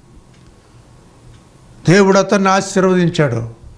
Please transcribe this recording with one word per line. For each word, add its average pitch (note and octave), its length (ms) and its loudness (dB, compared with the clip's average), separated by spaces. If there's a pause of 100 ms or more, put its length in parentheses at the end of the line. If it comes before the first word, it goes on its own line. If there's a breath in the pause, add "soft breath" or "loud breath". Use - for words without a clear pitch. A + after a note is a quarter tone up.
(1900)
దేవుడు F#3+ 300 4
అతన్ని G3 300 0
ఆశీర్వదించాడు. F3 1160 -2 (140)